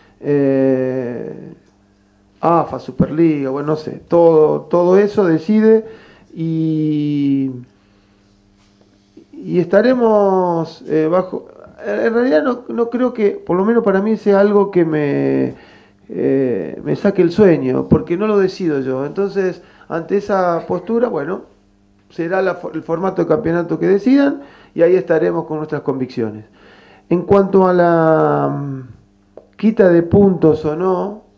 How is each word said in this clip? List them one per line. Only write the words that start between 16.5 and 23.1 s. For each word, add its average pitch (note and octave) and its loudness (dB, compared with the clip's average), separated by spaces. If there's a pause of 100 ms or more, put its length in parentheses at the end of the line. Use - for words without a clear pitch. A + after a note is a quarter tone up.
me D3 -4
saque G3 0
el E3+ 2
sueño, C3+ 2
porque D#3+ 0
no G#3 -2
lo G#3 0
decido F3+ -2
yo. C3 -4
Entonces, F#3 -4 (260)
ante E3 -4
esa F#3 -2
postura, A3+ -2
bueno, E3+ -6 (680)
será F3 -4
la F#3 -2
fo-, - -12
el D#3+ -8
formato F3 -4